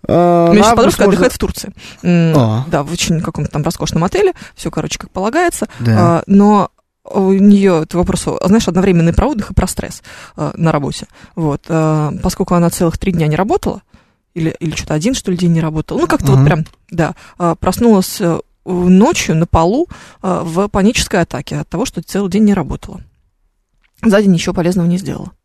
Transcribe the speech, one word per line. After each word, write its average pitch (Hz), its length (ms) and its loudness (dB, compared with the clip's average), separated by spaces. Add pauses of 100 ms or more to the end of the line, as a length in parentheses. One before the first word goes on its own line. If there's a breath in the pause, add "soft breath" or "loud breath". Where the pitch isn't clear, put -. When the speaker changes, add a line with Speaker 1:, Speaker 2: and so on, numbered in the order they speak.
Speaker 1:
А, 175 420 4
Speaker 2:
У - 20 6
меня 208 100 6
Speaker 1:
на 214 60 6
Speaker 2:
ещё - 20 -
Speaker 1:
август 233 60 4
Speaker 2:
подружка 233 280 2
Speaker 1:
можно 202 80 4
Speaker 2:
отдыхает 202 200 2
в - 60 -14
Турции. - 340 -6 (300 loud breath)
М, 170 340 2
Speaker 1:
А. 113 320 2
Speaker 2:
да, 160 140 -2
в 151 100 -6
очень 170 280 -2
каком-то - 300 -6
там 151 120 -4
роскошном - 420 -2
отеле. 370 280 0 (220 loud breath)
Всё, - 160 -10
короче, - 280 -8
как - 120 -16
полагается. 269 580 -2 (120)
Speaker 1:
Да. 117 160 2 (220)
Speaker 2:
А, - 80 -4
но 202 440 4 (340)
у 190 280 0
неё, 196 500 4
это - 160 -6
вопрос, - 280 -2 (180)
знаешь, 214 240 2
одновременный 170 440 2
про 214 160 2
отдых 240 220 -6
и 185 40 -12
про 185 140 0
стресс, - 340 -10 (340 loud breath)
а, 147 200 -6
на 160 160 0
работе. 147 340 -4 (300 loud breath)
Вот. 147 320 -4
А, 156 440 0 (100)
поскольку 180 320 -2
она 170 160 2
целых 165 280 -2
три 190 140 -4
дня 160 160 0
не 151 80 0
работала, 220 460 -2 (520 soft breath)
или, 160 240 -4
или 156 160 -6
что-то - 200 -6
один, 190 200 -2
что - 160 -6
ли, 180 60 0
день 170 160 2
не 165 80 2
работала, 156 380 -4
ну, 339 100 -4
как-то - 240 0
вот 131 60 6
Speaker 1:
Мгм. 135 80 6
Speaker 2:
прям, 160 180 2 (260)
да, - 240 -2 (240 loud breath)
а, 170 160 0
проснулась, 202 680 0
э, 170 200 -2 (240)
в-, 180 260 0
ночью 196 460 4
на 165 100 0
полу, 190 400 0 (340 loud breath)
а, 175 240 -4
в 175 240 -2
панической 202 520 0
атаке 151 360 -6
от 147 120 -8
того, 185 180 -4
что - 160 -10
целый 196 280 -4
день 214 140 2
не 202 100 4
работала. 165 460 -6 (1000)
За 214 180 0
день 196 120 2
ничего 175 220 -2
полезного 175 320 -2
не 175 120 0
сделала. - 320 -10 (140)